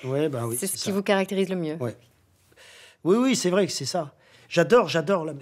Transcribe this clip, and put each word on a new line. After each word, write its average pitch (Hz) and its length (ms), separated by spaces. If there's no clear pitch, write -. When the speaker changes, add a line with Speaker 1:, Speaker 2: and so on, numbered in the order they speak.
Speaker 1:
Ouais, 143 260
bah 120 160
oui, 117 120
Speaker 2:
C'est 196 80
Speaker 1:
c'est - 120
Speaker 2:
ce - 40
qui - 60
Speaker 1:
ça. 202 80
Speaker 2:
vous 202 60
caractérise 190 480
le 190 60
mieux. 160 200
Speaker 1:
Ouais. 123 180
Oui, 180 140
oui, 247 180
c'est 180 140
vrai 185 160
que 131 60
c'est - 120
ça. 151 300
J'adore, 170 400
j'adore 160 380
la, 156 140